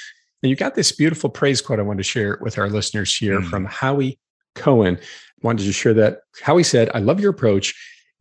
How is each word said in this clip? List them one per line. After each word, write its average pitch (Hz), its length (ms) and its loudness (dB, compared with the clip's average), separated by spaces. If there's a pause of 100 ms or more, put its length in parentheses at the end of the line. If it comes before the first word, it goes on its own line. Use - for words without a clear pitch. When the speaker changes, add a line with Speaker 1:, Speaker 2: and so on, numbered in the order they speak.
(440)
Speaker 1:
And 131 80 2
you 135 40 0
got 220 200 -4
this - 160 0
beautiful 151 400 0
praise 139 280 0
quote 113 200 -4
I - 20 0
wanted 101 160 -4
to 95 60 -4
share 104 360 -4
with 107 200 -6
our 101 100 0
listeners 104 460 -4
here 98 240 0
Speaker 2:
Mm. 90 100 -6
Speaker 1:
from 95 160 -4
Howie 135 540 -2 (340)
Cohen. 104 460 2 (420)
Wanted 113 240 -2
to 101 80 0
share 113 220 2
that. 110 260 2 (200)
Howie 170 220 4
said, 120 320 2
"I 117 40 -2
love 131 200 0
your 202 100 2
approach. 101 460 0 (460)